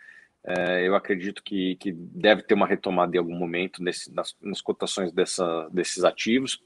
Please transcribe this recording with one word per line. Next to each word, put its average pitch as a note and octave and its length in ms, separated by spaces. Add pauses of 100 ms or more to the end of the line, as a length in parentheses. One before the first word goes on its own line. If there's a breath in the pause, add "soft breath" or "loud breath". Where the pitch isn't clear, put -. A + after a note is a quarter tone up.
(440 loud breath)
É, F2+ 420
eu F#2+ 80
acredito G2 480
que, F#2 340
que - 160
deve F2+ 500
ter - 120
uma G2 120
retomada F2+ 500
em - 20
algum F2 180
momento F2 460
nesse, - 320
nas, - 260
nas G2 200
cotações F#2 520
dessa, E2+ 580
desses F2+ 340
ativos. A#2+ 600